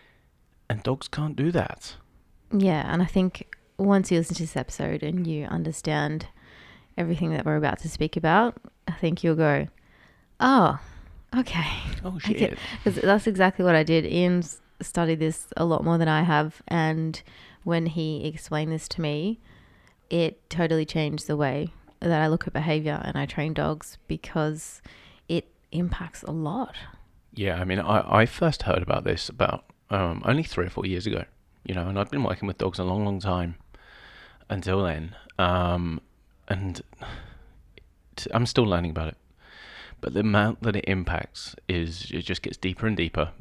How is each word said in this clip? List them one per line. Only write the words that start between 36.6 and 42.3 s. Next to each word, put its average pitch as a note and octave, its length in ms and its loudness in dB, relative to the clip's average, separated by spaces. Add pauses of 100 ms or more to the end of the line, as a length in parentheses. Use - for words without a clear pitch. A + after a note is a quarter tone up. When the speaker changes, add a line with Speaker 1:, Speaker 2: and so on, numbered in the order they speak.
Speaker 1:
t-, - 160 -8
I'm A#2+ 120 4
still A#2+ 200 4
learning F2 260 2
about D#2+ 160 -4
it. D#2 100 -10 (840)
But B1+ 140 -4
the F#2 40 2
amount G#2+ 440 4
that G#2 120 0
it G2+ 100 -4
impacts - 720 -4 (140)
is, E2+ 420 -4
it F2 120 -6
just - 180 -6